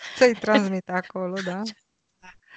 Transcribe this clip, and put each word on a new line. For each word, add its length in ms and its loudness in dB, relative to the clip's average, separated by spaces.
Să-i 180 6
transmit 540 0
acolo, 560 -4
da. 180 -4